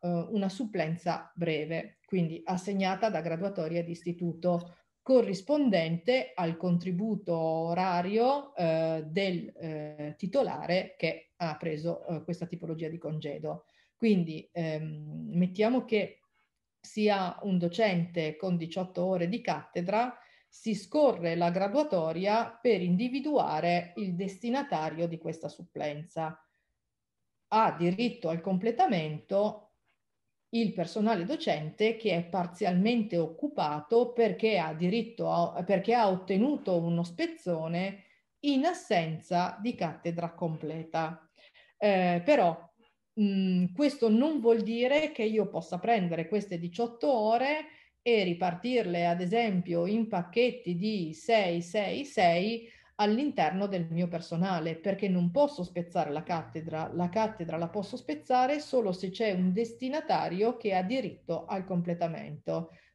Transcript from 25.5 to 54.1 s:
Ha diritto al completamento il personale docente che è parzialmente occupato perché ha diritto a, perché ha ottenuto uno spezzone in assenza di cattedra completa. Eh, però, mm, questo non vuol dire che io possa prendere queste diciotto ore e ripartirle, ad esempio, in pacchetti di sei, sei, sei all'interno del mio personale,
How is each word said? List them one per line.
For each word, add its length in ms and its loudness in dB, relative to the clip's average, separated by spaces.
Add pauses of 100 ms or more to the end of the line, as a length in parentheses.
Ha 280 4
diritto 520 0
al 120 -2
completamento 1300 0 (800)
il 160 2
personale 540 0
docente 720 -2
che 180 0
è 80 0
parzialmente 920 0
occupato 960 0
perché 440 2
ha 160 0
diritto 560 0
a, 360 0
perché 280 2
ha 160 6
ottenuto 680 2
uno 240 2
spezzone 1000 -4 (420)
in 180 4
assenza 1000 0
di 140 -4
cattedra 560 -4
completa. 960 -6 (480)
Eh, 460 4
però, 340 6 (640)
mm, 540 4
questo 340 2
non 320 4
vuol 220 6
dire 500 2
che 120 -4
io 260 2
possa 300 -6
prendere 500 0
queste 280 -2
diciotto 540 -2
ore 540 2 (420)
e 160 6
ripartirle, 840 0
ad 120 2
esempio, 680 2
in 200 2
pacchetti 680 0
di 380 -2
sei, 500 2
sei, 420 -4
sei 640 2 (280)
all'interno 680 2
del 240 -2
mio 180 0
personale, 680 -2